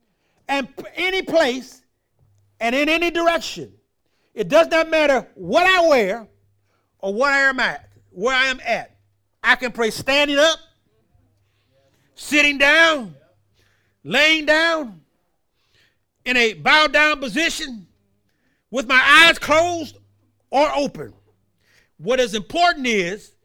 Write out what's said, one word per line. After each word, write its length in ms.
and 280
p-, 80
any 280
place 600
and 140
in 140
any 220
direction. 640
It 140
does 200
not 200
matter 460
what 320
I 220
wear 400
or 140
what 200
I 80
am 200
at, 300
where 240
I 120
am 140
at. 360
I 140
can 160
pray 180
standing 480
up, 200
sitting 440
down, 560
laying 420
down, 540
in 120
a 180
bow 340
down 320
position, 640
with 160
my 140
eyes 380
closed 580
or 240
open. 400
What 200
is 160
important 520
is 480